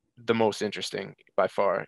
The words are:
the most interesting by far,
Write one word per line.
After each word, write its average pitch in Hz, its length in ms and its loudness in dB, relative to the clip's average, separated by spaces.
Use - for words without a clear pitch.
the 113 80 2
most 110 280 2
interesting 101 540 -6
by 95 100 4
far, 101 400 0